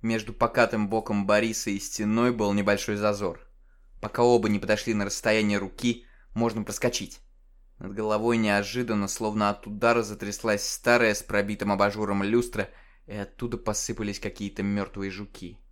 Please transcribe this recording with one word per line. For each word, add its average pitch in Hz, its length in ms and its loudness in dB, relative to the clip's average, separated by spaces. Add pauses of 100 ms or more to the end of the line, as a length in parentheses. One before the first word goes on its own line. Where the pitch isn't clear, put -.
Между 113 320 -4
покатым 113 560 2
боком 107 360 -2
Бориса 107 460 2
и 98 80 -4
стеной 113 540 0
был 107 200 2
небольшой 101 440 2
зазор. 104 500 -2 (540)
Пока 117 240 0
оба 120 240 6
не 104 100 2
подошли 101 340 0
на 104 120 0
расстояние 104 540 2
руки, 117 460 -2 (300)
можно 110 300 0
проскочить. - 560 -4 (580)
Над 98 160 -12
головой 107 440 2
неожиданно, 107 680 0
словно 107 440 0
от 104 180 -6
удара, 117 340 2
затряслась 104 680 -2
старая 120 460 4
с - 80 -6
пробитым 101 480 -2
абажуром 101 540 0
люстра, 113 440 0 (380)
и 104 80 -14
оттуда 110 440 -8
посыпались 104 600 -4
какие-то 101 420 -6
мёртвые 101 480 -4
жуки. 92 480 -14 (140)